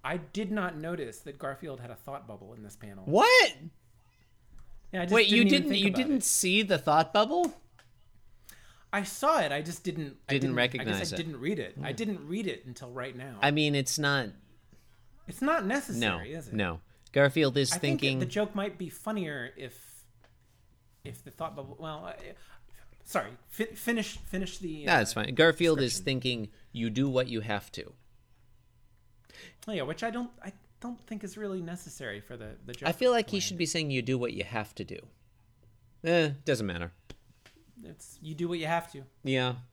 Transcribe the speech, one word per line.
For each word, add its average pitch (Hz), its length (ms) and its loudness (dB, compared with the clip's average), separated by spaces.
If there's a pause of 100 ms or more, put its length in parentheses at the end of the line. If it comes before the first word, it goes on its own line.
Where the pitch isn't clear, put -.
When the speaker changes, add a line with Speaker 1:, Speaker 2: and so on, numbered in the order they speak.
Speaker 1:
I 151 120 -2
did 185 340 -6
not 180 260 -2
notice 156 440 -8
that 139 180 -16
Garfield 139 420 -8
had 120 100 -14
a 110 40 -14
thought 139 320 -12
bubble 101 280 -16
in 110 100 -16
this 101 120 -16
panel. 101 300 -16
Speaker 2:
What? 415 460 8 (1400)
Speaker 1:
Yeah, 185 100 -4
I - 20 -2
just 180 100 2
Speaker 2:
Wait, 220 140 8
you 226 160 8
Speaker 1:
didn't - 20 8
even 196 40 8 (120)
Speaker 2:
didn't, 302 80 0
Speaker 1:
think 196 140 2
Speaker 2:
you 202 60 6
Speaker 1:
about 196 80 -2
Speaker 2:
didn't 269 200 2
Speaker 1:
it. - 60 -2
Speaker 2:
see 196 380 4
the 190 160 2
thought 156 360 4
bubble? 277 400 2 (1400)
Speaker 1:
I 202 120 0
saw 294 340 2
it. 151 140 2
I 147 100 -2
just 165 220 -8
didn't, 151 320 -6 (120)
I 135 40 0
Speaker 2:
Didn't 139 100 2
Speaker 1:
didn't, 131 140 0
Speaker 2:
recognize 120 400 2
Speaker 1:
I - 20 0
guess - 140 -2
I - 20 -6
Speaker 2:
it. - 40 -2
Speaker 1:
didn't 156 220 -6
read 170 200 -2
it. 98 220 -8
I 127 80 -4
Speaker 2:
Hmm. 143 60 -4
Speaker 1:
didn't 202 320 -4
read 196 200 -4
it 123 180 -8
until 123 240 -14
right 123 260 -8
now. 135 240 -12
Speaker 2:
I 143 120 8
mean, 147 240 4
it's 135 220 0
not 143 280 4 (1040)
Speaker 1:
It's - 120 -10
not 302 240 2
necessary, 120 680 -2
Speaker 2:
No, 165 60 -8
Speaker 1:
is 127 100 -12
it? 113 60 -8
Speaker 2:
no. 90 260 0 (320)
Garfield 139 440 4
is 135 160 2
Speaker 1:
I 175 60 -2
think 143 220 0
that 139 60 0
Speaker 2:
thinking 131 120 2
Speaker 1:
the 127 80 0
joke 208 280 -2
might 202 240 -4
be 180 120 -8
funnier 151 680 -8
if, - 480 -16 (1000)
if - 200 -14
the 135 60 -18
thought 160 260 -8
bubble. 139 220 -12
Well, 160 280 -10
I, - 100 -12 (880)
sorry. 113 260 -4 (180)
Fi-, 220 260 -6
finish, 233 440 -4
finish - 400 -6
the, 156 280 -8
Speaker 2:
No, 170 140 4
it's 101 120 0
Speaker 1:
uh, 107 100 -2
Speaker 2:
fine. 123 120 -4
Garfield 160 460 6
is 123 120 2
Speaker 1:
description. - 120 -6
Speaker 2:
thinking, 123 440 -2 (240)
"You 117 180 -2
do 131 200 2
what 127 180 2
you 113 120 -2
have 104 320 -4
to." - 200 -12 (1800)
Speaker 1:
Oh, 220 40 -4
yeah, 170 100 -2
which 156 200 -6
I 233 80 -2
don't, 156 200 -6 (120)
I 196 100 -12 (280)
don't 240 260 -10
think 214 160 -8
is 190 140 -10
really 196 240 -4
necessary 143 600 -8
for 123 180 -16
the, 113 260 -12
the 123 80 -12
joke 135 160 -2
Speaker 2:
I 170 40 2
feel 254 200 4
like 233 160 2
he 202 100 -2
Speaker 1:
plan. - 40 2
Speaker 2:
should 175 160 -4
be 170 80 2
saying, 151 240 -2
"You 131 120 2
do 131 160 0
what 120 140 -2
you 98 120 -4
have 110 320 -6
to 98 80 -6
do." - 140 -10 (1040)
Eh, 165 260 4 (160)
doesn't 113 200 2
matter. 85 260 -4 (920)
Speaker 1:
It's, - 380 -20
you 156 120 -10
do 170 140 -2
what 175 100 -2
you 156 100 -4
have 165 240 0
to. 139 100 -12 (200)
Speaker 2:
Yeah. 127 320 2 (180)